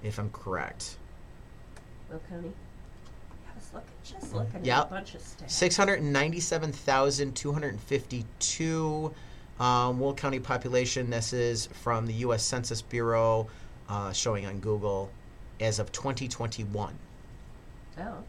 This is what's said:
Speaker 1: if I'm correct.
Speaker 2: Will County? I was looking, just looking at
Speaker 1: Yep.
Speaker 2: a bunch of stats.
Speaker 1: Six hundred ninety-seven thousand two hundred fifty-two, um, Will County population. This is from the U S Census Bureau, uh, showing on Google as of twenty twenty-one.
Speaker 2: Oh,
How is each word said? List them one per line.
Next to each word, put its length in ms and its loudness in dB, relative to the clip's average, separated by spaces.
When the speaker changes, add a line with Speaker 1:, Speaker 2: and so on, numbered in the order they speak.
Speaker 1:
if 160 -4
I'm 120 -2
correct. 640 -6
Speaker 2:
Will 180 -8
County? 220 -8
I 60 -12
was 180 -12
looking, 160 -12
just 320 -12
looking 240 0
at 60 -2
Speaker 1:
Yep. 220 6
Speaker 2:
a 20 -10
bunch 260 -8
of 60 -12
stats. 280 -12
Speaker 1:
Six 280 4
hundred 260 6
ninety-seven 720 2
thousand 640 4
two 180 0
hundred 260 0
fifty-two, 1300 0
um, 400 6
Will 140 4
County 260 0
population. 720 2
This 240 0
is 340 2
from 380 0
the 100 0
U 180 2
S 100 2
Census 380 0
Bureau, 640 4
uh, 220 -2
showing 340 2
on 140 -4
Google 500 0
as 180 4
of 140 -2
twenty 340 -2
twenty-one. 680 -2
Speaker 2:
Oh, 40 -8